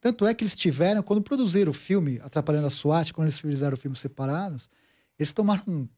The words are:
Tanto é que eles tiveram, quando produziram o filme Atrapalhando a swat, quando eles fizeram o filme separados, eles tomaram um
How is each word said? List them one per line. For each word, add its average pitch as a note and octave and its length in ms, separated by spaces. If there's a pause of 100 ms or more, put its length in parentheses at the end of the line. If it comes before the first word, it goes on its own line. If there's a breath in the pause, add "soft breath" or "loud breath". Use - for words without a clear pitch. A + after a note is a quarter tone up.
Tanto A#3 260
é A3+ 80
que A3+ 100
eles G3+ 120
tiveram, F3+ 460
quando G#3 200
produziram G3+ 500
o - 20
filme D3+ 500
Atrapalhando D3 440
a - 20
swat, D#3+ 440
quando D#3+ 140
eles C#3+ 120
fizeram C#3+ 340
o C3 40
filme C3+ 180
separados, C#3+ 720 (500 soft breath)
eles D3+ 140
tomaram G3+ 360
um D3 300